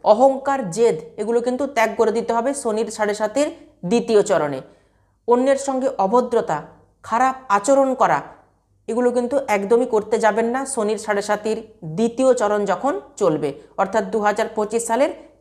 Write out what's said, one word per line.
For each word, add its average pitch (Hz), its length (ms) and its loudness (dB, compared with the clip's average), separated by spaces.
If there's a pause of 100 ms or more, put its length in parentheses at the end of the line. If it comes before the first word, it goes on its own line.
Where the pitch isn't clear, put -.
অহংকার, 262 560 4 (100)
জেদ 220 260 2 (200)
এগুলো 226 240 -2
কিন্তু 254 260 -2
ত্যাগ 226 300 0
করে 226 160 2
দিতে 233 200 -2
হবে 233 220 0
শনির 220 420 -4
সাড়ে 208 180 -2
সাতের 214 340 -2 (360)
দ্বিতীয় 208 380 2
চরণে। 151 380 0 (680)
অন্যের 262 380 2
সঙ্গে 262 220 -2 (100)
অভদ্রতা, 226 600 0 (460)
খারাপ 254 300 0 (140)
আচরণ 269 460 2
করা 175 240 2 (720)
এগুলো 247 240 0
কিন্তু 247 240 -2 (120)
একদমই 214 380 2
করতে 220 320 0
যাবেন 214 360 2
না 269 120 -4
শনির 214 380 -4
সাড়ে 202 180 -2
সাতির 208 360 -2 (260)
দ্বিতীয় 233 500 0
চরণ 208 300 0
যখন 196 300 -2 (220)
চলবে, 151 340 0 (260)
অর্থাৎ 196 340 0
দু 220 100 -2
হাজার 208 340 0
পঁচিশ 214 320 -2
সালের 262 240 2 (300)